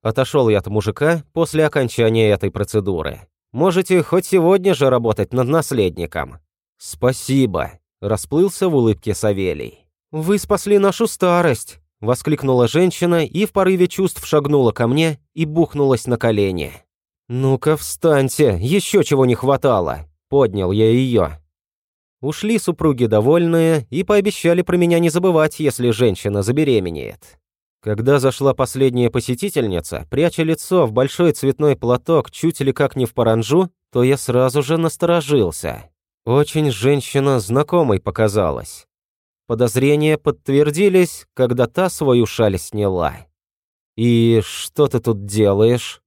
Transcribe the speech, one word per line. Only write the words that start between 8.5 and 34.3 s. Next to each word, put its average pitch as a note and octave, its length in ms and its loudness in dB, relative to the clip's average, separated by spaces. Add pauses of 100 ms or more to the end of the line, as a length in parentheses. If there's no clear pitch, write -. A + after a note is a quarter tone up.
в D#3+ 80 0
улыбке A2 380 0
Савелий. F2+ 760 -4 (240)
«Вы D#3+ 280 -2
спасли G3+ 400 0
нашу G3 280 0
старость», F3 720 -2 (240)
воскликнула B2 640 0
женщина E3+ 580 0
и G3+ 200 -2
в - 60 -10
порыве F#3 360 2
чувств - 380 -4
шагнула C#3+ 460 2
ко A#2 160 -2
мне D3+ 320 0 (140)
и D#3+ 120 -4
бухнулась D3 600 0
на A#2+ 120 -2
колени. F#2+ 560 -2 (560)
«Ну-ка C3+ 480 0
встаньте, C#3 840 2
ещё E3+ 440 0
чего C3+ 220 2
не B2 100 2
хватало», G2+ 680 0 (240)
поднял G2+ 420 0
я A2 200 4
её. A#2 400 2 (920)
Ушли G#3 380 -2
супруги D3 460 0
довольные D#3+ 840 2
и F3 140 -4
пообещали F#3+ 580 0
про F3 160 -2
меня E3+ 220 2
не E3+ 100 2
забывать, D#3+ 500 0
если B2 320 0
женщина G2+ 500 0
забеременеет. F#2+ 1000 -2 (420)
Когда A#2 380 0
зашла C3 340 0
последняя B2 560 0
посетительница, A#2 1000 -4
пряча D#3+ 340 0
лицо D#3+ 420 0
в A2 80 -6
большой C#3+ 400 0
цветной C#3 420 0
платок B2 560 -2
чуть D#3+ 300 -4
ли C3+ 100 0
как C#3 240 -2
не B2+ 100 0
в - 80 -8
паранджу, A#2 560 0 (220)
то B2 120 2
я C3 140 2
сразу B2+ 440 0